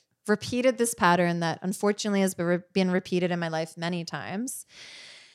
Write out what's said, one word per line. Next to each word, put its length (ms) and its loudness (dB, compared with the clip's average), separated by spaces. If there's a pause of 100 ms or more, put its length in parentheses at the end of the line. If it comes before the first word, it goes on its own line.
(260)
repeated 520 0
this 160 0
pattern 460 4
that 220 -2
unfortunately 600 0
has 120 2
been 120 -2
re-, 120 2 (140)
been 180 2
repeated 400 0
in 80 -2
my 100 -2
life 280 -4
many 280 -4
times, 600 -8 (720)